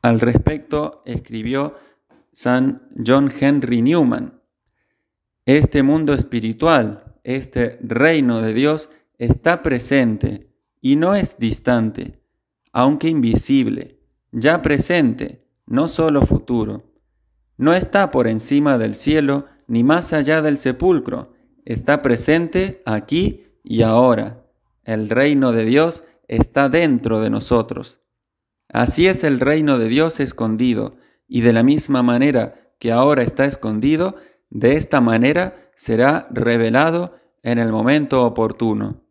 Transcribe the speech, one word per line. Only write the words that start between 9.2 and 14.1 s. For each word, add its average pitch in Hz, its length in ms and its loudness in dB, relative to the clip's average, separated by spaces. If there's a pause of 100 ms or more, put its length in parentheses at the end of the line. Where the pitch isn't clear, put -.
presente 120 880 -2 (300)
y 135 160 2
no 170 180 2
es - 240 -4
distante, 113 840 -2 (520)
aunque 147 360 2
invisible, 123 920 0 (320)